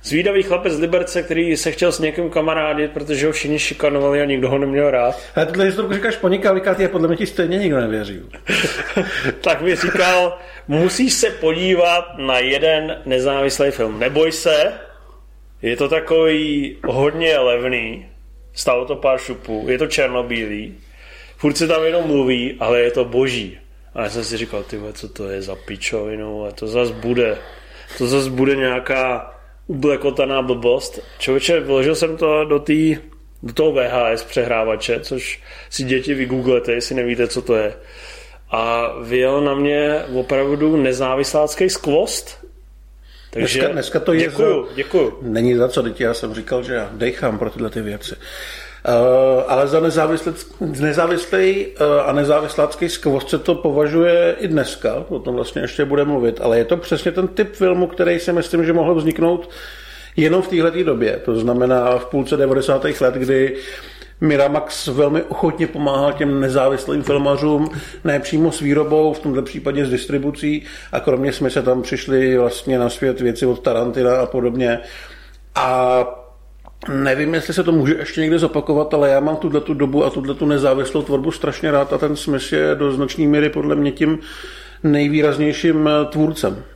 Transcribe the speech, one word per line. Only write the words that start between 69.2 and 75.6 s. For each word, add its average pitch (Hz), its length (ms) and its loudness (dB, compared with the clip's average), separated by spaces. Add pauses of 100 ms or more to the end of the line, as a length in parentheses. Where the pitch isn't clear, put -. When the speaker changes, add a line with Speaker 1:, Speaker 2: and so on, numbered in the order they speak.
Speaker 2:
případě 143 440 -4
s 127 40 -4
distribucí, 147 720 -2 (300)
a 123 80 -2
kromě 135 320 0
Smise 131 300 -2
tam 127 200 0
přišly 131 560 2
vlastně 123 400 0
na 123 100 2
svět 127 320 -2
věci 123 260 0
od 123 140 0
Tarantina 123 560 2
a 127 100 2
podobně. 120 540 0 (760)
A 127 520 2 (800)